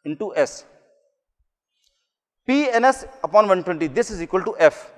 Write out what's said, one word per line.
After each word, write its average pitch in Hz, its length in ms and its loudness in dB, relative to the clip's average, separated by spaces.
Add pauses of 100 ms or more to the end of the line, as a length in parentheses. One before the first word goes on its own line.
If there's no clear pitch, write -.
into 156 300 -8
S। - 300 -2 (1800)
P 269 240 0
N 233 140 2
S 262 200 2 (180)
upon 202 260 4
one 185 140 2
twenty, 165 240 -4
this 151 240 -2
is 165 120 -10
equal 180 200 -2
to 214 160 -6
F, - 400 2